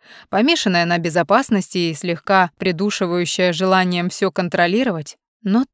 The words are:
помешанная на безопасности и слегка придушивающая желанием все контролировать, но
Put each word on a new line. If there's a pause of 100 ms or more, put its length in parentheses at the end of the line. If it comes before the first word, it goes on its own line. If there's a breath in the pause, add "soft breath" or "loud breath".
(300 loud breath)
помешанная
на
безопасности
и
слегка
придушивающая
желанием
все
контролировать, (260)
но